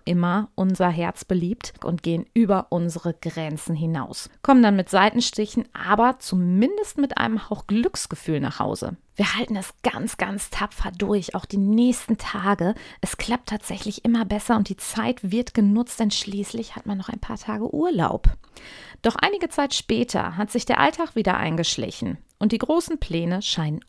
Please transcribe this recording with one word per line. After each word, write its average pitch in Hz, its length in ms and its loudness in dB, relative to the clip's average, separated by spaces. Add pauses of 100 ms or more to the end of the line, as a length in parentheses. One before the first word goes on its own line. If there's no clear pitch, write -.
immer 175 520 2
unser 185 320 2
Herz 170 360 -2
beliebt 185 480 -2 (120)
und 170 180 -2
gehen 165 320 -2
über 208 360 4
unsere 170 440 -2
Grenzen 160 600 -6
hinaus. 160 520 -4 (140)
Kommen 262 200 8
dann 202 120 8
mit 190 140 0
Seitenstichen, 214 840 2
aber 233 460 2
zumindest 202 800 0
mit 277 180 0
einem 220 320 -2
Hauch - 200 -8
Glücksgefühl 202 720 -2
nach - 180 -4
Hause. - 380 -4 (200)
Wir 196 200 0
halten 233 180 -2
es 190 180 -6 (120)
ganz, - 320 -2
ganz 196 340 -4
tapfer - 400 -4
durch, 196 460 -2
auch 185 80 -6
die 196 140 -4
nächsten 226 600 2
Tage. 196 560 0 (260)
Es - 160 -4
klappt - 340 -4
tatsächlich - 540 -8
immer 233 200 2
besser 208 320 0
und 208 120 2
die 190 80 -6
Zeit 226 540 -4
wird 240 240 -2
genutzt, 220 460 2
denn 214 100 2
schließlich 202 640 -6
hat - 120 -14
man 202 120 -4
noch 185 100 -10
ein 220 120 -8
paar 220 180 -8
Tage 214 340 -6
Urlaub. 294 540 2 (760)
Doch 226 120 2
einige 359 340 0
Zeit 285 240 -2
später - 640 -2
hat 208 140 -4
sich - 140 -2
der - 160 2
Alltag 320 340 2
wieder 196 220 2
eingeschlichen - 800 -2 (220)
und 214 100 4
die 185 80 0
großen 320 400 0
Pläne 170 420 -2
scheinen 156 480 -2